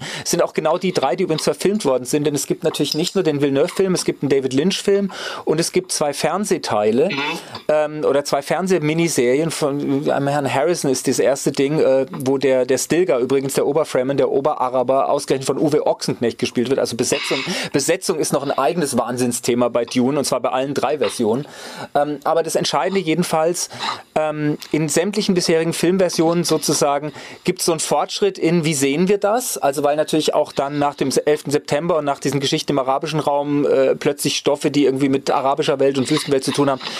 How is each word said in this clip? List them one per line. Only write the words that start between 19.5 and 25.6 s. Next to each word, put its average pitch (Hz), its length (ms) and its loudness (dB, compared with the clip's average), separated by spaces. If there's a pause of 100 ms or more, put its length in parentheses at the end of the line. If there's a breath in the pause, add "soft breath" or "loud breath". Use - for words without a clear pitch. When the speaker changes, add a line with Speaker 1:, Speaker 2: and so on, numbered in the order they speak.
Speaker 1:
bei 120 160 0
Dune, 127 340 2
und 131 60 0
zwar 127 160 0
bei 123 80 0
allen 135 240 -2
drei 131 240 0
Versionen. 117 500 0 (480 loud breath)
Ähm, 147 300 0
aber 160 180 2
das 156 120 -4
Entscheidende 170 440 0
jedenfalls, 165 720 0 (460 loud breath)
ähm, 151 420 0 (140)
in 156 180 0
sämtlichen 196 460 0
bisherigen 165 380 2